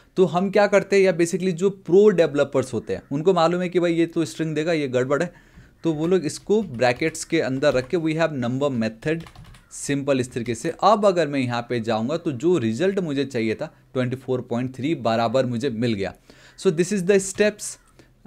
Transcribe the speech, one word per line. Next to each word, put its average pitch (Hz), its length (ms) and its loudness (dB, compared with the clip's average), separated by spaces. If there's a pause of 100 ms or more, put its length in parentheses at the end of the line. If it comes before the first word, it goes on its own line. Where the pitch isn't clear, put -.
(160)
तो 185 80 6
हम 180 260 0
क्या 202 160 4
करते 196 300 2
हैं, 196 60 6
या 190 100 4
basically 180 400 0
जो 185 180 0
प्रो 196 380 4
डेवलपर्स 143 640 2
होते 98 200 -4
हैं - 80 -8 (100)
उनको 160 220 2
मालूम 170 280 2
है 180 60 -2
कि 175 120 0
भाई 170 140 2
ये 165 120 2
तो 165 180 -2
स्ट्रिंग 160 300 -6
देगा, 156 180 -2
ये 151 160 -2
गड़बड़ 131 340 0
है, 175 100 -6 (520)
तो 165 80 0
वो 156 140 -2
लोग 180 180 2
इसको 208 380 -2
ब्रैकेट्स 127 640 0
के 160 160 0
अंदर 135 320 0
रख 123 160 0
के 185 80 -2
we 156 180 -2
have 160 180 0
number 131 400 -2
method 123 520 -4 (580)
simple 139 380 0
इस 127 120 -6
तरीके 117 220 -4
से। 160 280 -6
अब 208 240 4
अगर 175 220 2
मैं 143 120 -2
यहाँ 120 280 -2
पे 123 120 -2
जाऊँगा 113 360 -2
तो 165 160 -4
जो 156 260 0
रिजल्ट 139 400 0
मुझे 143 260 -2
चाहिए 113 300 -2
था 156 200 -10 (180)
ट्वेंटी 127 240 -2
फ़ोर 127 240 -4
पॉइंट 123 360 -4
थ्री 147 180 -2
बराबर 117 520 0
मुझे 123 240 -2
मिल 113 240 0
गया। 95 200 -4 (440)
So 190 120 0
this 170 220 0
is 196 100 -2
the 196 180 4 (120)
steps, - 460 -2 (480)